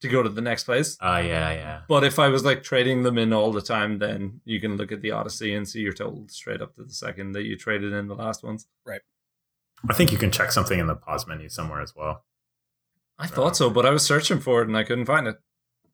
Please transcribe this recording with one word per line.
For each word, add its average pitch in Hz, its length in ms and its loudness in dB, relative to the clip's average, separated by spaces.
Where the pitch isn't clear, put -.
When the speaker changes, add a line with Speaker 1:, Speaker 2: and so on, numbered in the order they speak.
Speaker 1:
to 135 80 -6
go 127 140 4
to 110 60 0
the 107 120 -6
next 117 240 -4
place. 139 360 0
Speaker 2:
Oh, 90 180 2
yeah, 80 340 0
yeah. 78 360 -8
Speaker 1:
But 143 160 6
if 139 140 2
I 143 100 6
was, 131 160 2
like, 139 200 2
trading 127 400 2
them 123 120 2
in 113 160 4
all 107 200 4
the 104 100 -2
time, 104 380 -2
then 104 440 -4
you 110 160 -4
can 104 160 -2
look 98 140 -6
at 101 120 -8
the 107 100 -4
Odyssey 107 420 -4
and 104 140 -4
see - 120 -8
your 101 120 -2
total 107 360 -8
straight - 320 -10
up - 140 -10
to - 80 -20
the 127 100 -18
second 98 400 -10
that 104 120 -6
you 107 120 -6
traded 104 360 -4
in 101 160 -4
the 101 80 -10
last 110 260 -6
ones. 110 240 -12
Speaker 3:
Right. 110 160 -12
Speaker 2:
I - 60 2
think 175 180 6
you 104 60 0
can 101 140 2
check - 180 0
something 95 300 0
in 82 80 0
the 76 80 -2
pause 76 300 -8
menu 78 220 -12
somewhere 78 320 -8
as 73 140 -12
well. 78 300 -8
Speaker 1:
I 156 100 -8
Speaker 2:
So - 60 -12
Speaker 1:
thought 151 220 2
so, 127 140 6
but 120 160 6
I 135 40 8
was 147 140 4
searching 151 360 2
for 120 220 4
it 110 60 0
and 110 80 0
I 110 60 4
couldn't 120 240 -2
find 139 220 2
it. 107 80 -6